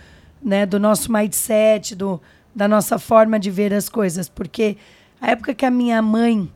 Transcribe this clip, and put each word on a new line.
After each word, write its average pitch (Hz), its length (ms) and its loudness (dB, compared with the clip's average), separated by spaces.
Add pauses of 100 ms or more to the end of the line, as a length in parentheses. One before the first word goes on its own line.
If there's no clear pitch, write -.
(420)
né, 202 220 0
do 202 160 -2
nosso 214 320 0
mindset, 214 840 0
do, 185 240 -4 (360)
da 202 120 0
nossa 214 320 2
forma 220 400 4
de 202 120 -4
ver 196 240 -2
as 196 160 -2
coisas, 185 400 -4
porque 208 480 -4 (420)
a 240 120 0
época 240 220 -4
que - 120 -2
a 254 40 2
minha 240 300 0
mãe 220 560 0